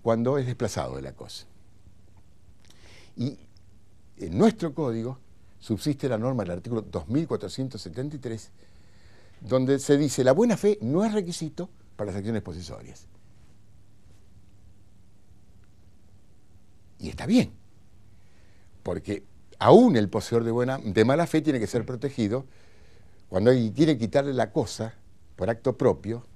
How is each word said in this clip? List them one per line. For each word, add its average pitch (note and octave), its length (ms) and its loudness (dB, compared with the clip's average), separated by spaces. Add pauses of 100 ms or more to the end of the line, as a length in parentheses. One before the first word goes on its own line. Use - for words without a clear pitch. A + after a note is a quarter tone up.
cuando A#2 380 0
es B2+ 80 -2
desplazado E2+ 500 -4
de C2+ 60 -10
la C2 100 -12
cosa. - 320 -16 (1700)
Y C3 240 -6 (760)
en F2 220 -6
nuestro F3 360 2
código B2 440 -4 (400)
subsiste C3+ 500 -4
la A#2+ 80 0
norma A#2+ 260 -2
del F2 100 -4
artículo G#2+ 280 -6
dos F#2+ 280 -8
mil C#3+ 200 -2
cuatrocientos A#2 540 -6
setenta B2+ 340 -10
y - 20 -10
tres, A2+ 320 -10 (920)
donde C3 360 2
se C#3+ 200 4
dice, C#3 260 2
"La B2+ 80 8
buena G#3 240 4
fe G#3 240 0
no D3 240 0
es A3 80 -2
requisito F3 560 -6 (280)
para G#2+ 100 -6
las F#2+ 100 -6
acciones G#2 240 -2
posesorias". E2+ 680 -14 (4000)
Y - 120 -10
está - 160 -10
bien, G3+ 260 2 (1300)
porque F2+ 420 -6 (340)
aún F3 380 10
el G#2 120 2
poseedor A#2 360 0
de A#2 60 -2
buena, B2 280 0
de A2 260 4
mala D3 220 2
fe D#3 160 0
tiene C#3 180 0
que G#2+ 60 -2
ser A2+ 180 -2
protegido B2+ 640 -4 (840)
cuando G2+ 220 4
alguien A#2 240 2
quiere D3+ 240 2
quitarle C#3 340 -2
la A#2 200 -2
cosa A2 420 -6 (420)
por - 140 -2
acto A#2+ 260 -2
propio A2 600 0